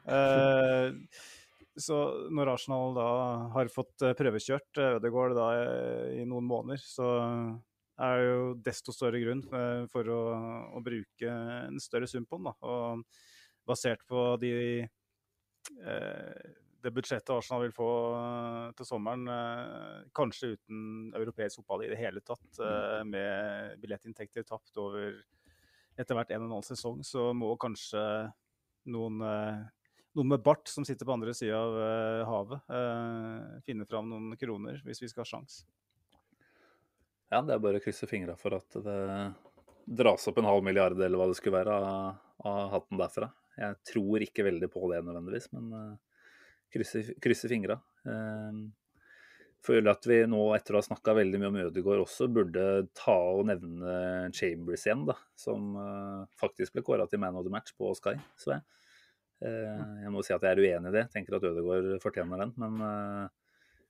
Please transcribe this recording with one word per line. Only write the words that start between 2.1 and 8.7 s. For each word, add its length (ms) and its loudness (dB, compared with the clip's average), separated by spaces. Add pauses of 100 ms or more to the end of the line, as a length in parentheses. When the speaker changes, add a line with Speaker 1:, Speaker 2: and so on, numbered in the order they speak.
Speaker 1:
når 240 2
Arsenal 400 -2
da 140 2 (480)
har 160 2
fått, 300 -6
eh, 120 4
prøvekjørt, 640 0
eh, 220 4
Ødegaard 340 2
da, 140 4 (100)
eh, 640 -2
i 60 -6
noen 180 -2
måneder, 320 -2
så 320 -2 (880)
er 180 2
det 140 4
jo 240 0 (100)
desto 300 -6